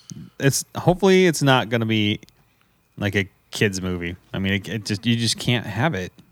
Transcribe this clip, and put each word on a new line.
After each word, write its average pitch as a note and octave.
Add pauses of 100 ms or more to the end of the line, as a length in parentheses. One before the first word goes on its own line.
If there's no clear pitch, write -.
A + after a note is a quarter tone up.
(400)
It's, - (120)
hopefully F#3
it's D#3+
not C3
gonna A#2
be, G#2+ (760)
like, G2
a F#2+ (220)
kids G2
movie. F2+ (160)
I -
mean, F#2+
it, F#2+
it G#2
just, G#2
you A#2
just A#2
can't A#2+
have A#2+
it. F#2 (200)